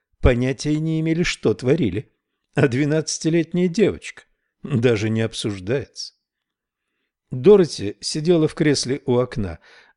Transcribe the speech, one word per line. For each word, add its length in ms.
понятия 580
не 220
имели, 220
что 300
творили. 600
А 160
двенадцатилетняя 960
девочка 560
даже 460
не 100
обсуждается». 920
Дороти 720
сидела 460
в 60
кресле 520
у 120
окна. 420